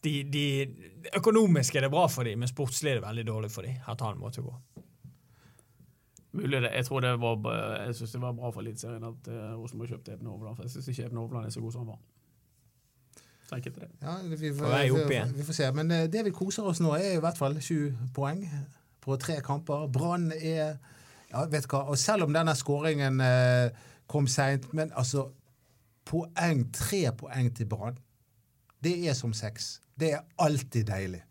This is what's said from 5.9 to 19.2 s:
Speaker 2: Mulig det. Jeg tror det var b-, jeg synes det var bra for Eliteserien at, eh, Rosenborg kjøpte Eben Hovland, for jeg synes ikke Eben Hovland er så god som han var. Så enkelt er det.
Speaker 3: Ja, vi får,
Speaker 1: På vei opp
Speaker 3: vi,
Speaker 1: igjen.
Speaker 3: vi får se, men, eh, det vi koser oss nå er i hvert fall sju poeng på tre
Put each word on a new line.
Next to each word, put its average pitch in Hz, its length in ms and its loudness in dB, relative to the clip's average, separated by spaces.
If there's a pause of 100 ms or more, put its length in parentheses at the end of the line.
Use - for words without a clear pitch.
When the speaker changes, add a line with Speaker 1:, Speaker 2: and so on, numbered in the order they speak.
Speaker 2:
Mulig 135 280 0
det. 117 120 0
Jeg 127 120 0
tror 135 160 -2
det 123 180 2
var 117 160 2
b-, 107 500 -2
jeg 120 100 -4
synes 113 160 -8
det 123 100 -6
var 123 120 -4
bra 120 180 -6
for 113 100 -8
Eliteserien 113 420 -10
at, 117 240 -12
eh, 113 260 -10
Rosenborg 113 360 -10
kjøpte - 240 -12
Eben 117 140 -12
Hovland, 107 300 -10
for 123 80 -14
jeg 123 100 -10
synes 131 120 -10
ikke 123 180 -6
Eben 117 120 -8
Hovland 117 280 -6
er 113 100 -8
så 117 60 -8
god 113 100 -6
som 123 100 -8
han 113 140 -10
var. - 60 -20 (1400)
Så - 160 -10
enkelt 131 200 -10
er - 40 -14
det. - 160 -16
Speaker 3:
Ja, 147 240 -8
vi 156 320 -4
får, 143 80 -4
Speaker 1:
På 135 100 2
vei 139 200 4
opp 139 180 4
Speaker 3:
vi, 131 80 4
Speaker 1:
igjen. 117 180 0
Speaker 3:
vi 143 80 -4
får 160 140 -6
se, 139 140 2
men, 156 200 2
eh, 165 160 4
det 208 160 0
vi 208 80 0
koser 196 380 -2
oss 165 100 0
nå 160 140 6
er 180 240 2
i - 20 2
hvert 165 180 0
fall 143 220 0
sju 147 320 0 (200)
poeng 147 340 -2 (540)
på 135 180 -2
tre 143 240 -2